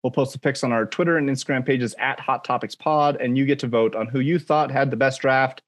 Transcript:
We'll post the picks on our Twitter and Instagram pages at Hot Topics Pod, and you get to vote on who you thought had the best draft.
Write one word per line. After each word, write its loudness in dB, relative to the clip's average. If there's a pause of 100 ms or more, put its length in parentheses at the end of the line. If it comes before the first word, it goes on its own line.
We'll -2
post 0
the -10
picks -2
on 0
our 2
Twitter 0
and 0
Instagram -2
pages 0
at -4
Hot -4
Topics -4
Pod, 2
and 0
you 2
get 0
to -4
vote 2
on -4
who -2
you 2
thought 0
had 2
the -4
best 2
draft. 2